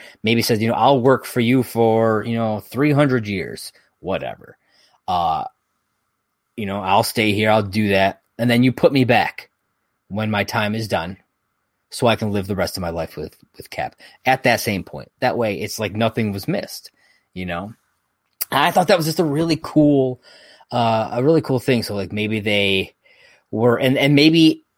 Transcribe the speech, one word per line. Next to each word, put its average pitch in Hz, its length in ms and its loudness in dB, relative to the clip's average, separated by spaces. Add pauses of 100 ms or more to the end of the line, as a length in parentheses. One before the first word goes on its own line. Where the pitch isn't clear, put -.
(220)
maybe 113 220 2
says, 110 180 0
you 113 60 0
know, 117 80 0
"I'll 127 260 4
work 127 240 4
for - 140 -4
you 123 240 4
for, 113 640 2
you 117 80 -4
know, 110 240 -2
three 147 320 -2
hundred 135 340 2
years, 95 480 -8 (280)
whatever. 71 540 -8 (520)
Uh, 82 380 -2 (1080)
you 107 120 -8
know, 98 120 -6
I'll 98 220 2
stay 110 320 0
here, 107 160 0
I'll 110 140 4
do 101 260 -2
that. 98 320 2 (160)
And 120 140 0
then 120 100 4
you 127 100 4
put 143 220 2
me 135 100 4
back 113 460 0 (600)
when 107 200 -4
my 104 140 0
time 107 320 -2
is 110 120 -6
done 95 300 -4 (720)
so - 160 -4
I 113 100 4
can 104 160 -4
live 101 140 -4
the 101 100 -6
rest 90 220 -4
of 95 40 -8
my 85 100 -6
life 82 260 -8
with, 78 180 -12 (200)
with - 160 -20
Cap - 240 -8 (320)
at 131 160 0
that 120 160 2
same 98 240 -4
point." - 360 -18
That 127 160 0
way, 107 240 -4
it's - 200 -10
like 104 160 -4
nothing 110 360 -2
was 98 160 -8
missed, - 440 -8 (420)
you 90 140 -10
know? 92 260 -10 (760)
And 135 80 0
I 156 100 2
thought 180 200 0
that 196 80 4
was 156 100 0
just 160 120 -4
a 180 40 2
really 156 360 -2
cool, 139 600 2 (480)
uh, 113 440 0
a 123 100 -2
really 156 180 4
cool 135 180 -2
thing. 120 220 0
So, 104 140 -8
like, 98 160 -6
maybe 107 300 -4
they 101 520 0 (560)
were, 117 300 2
and, 131 180 2
and 139 160 4
maybe 156 520 4 (120)